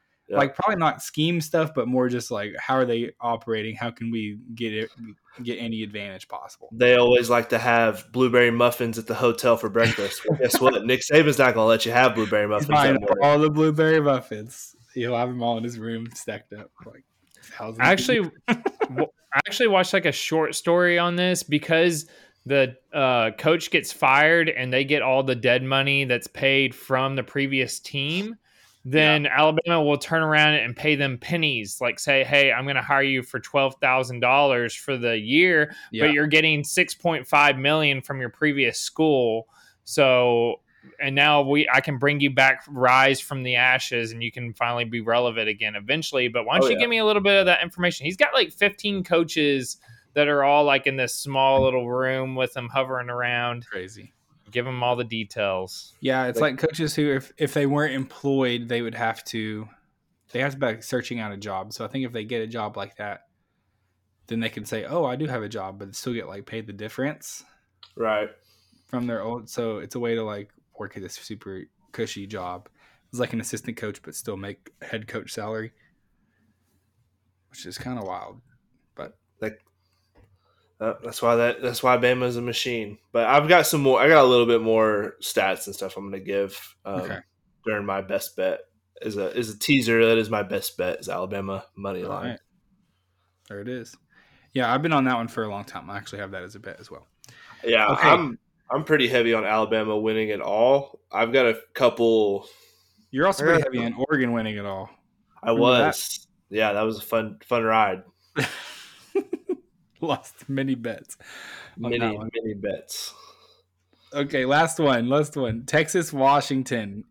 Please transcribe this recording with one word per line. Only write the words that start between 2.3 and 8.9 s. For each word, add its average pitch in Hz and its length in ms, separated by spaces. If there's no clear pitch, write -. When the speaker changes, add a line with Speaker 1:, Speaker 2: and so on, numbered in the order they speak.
Speaker 2:
like, 104 260
how - 160
are 131 100
they 117 360
operating? 113 560
How 117 160
can 117 180
we 107 280
get 113 160
it, 110 180
get 117 160
any 113 240
advantage 101 420
possible? - 460
Speaker 1:
They 123 240
always 123 340
like 120 200
to 117 80
have 117 520
blueberry 123 400
muffins 117 480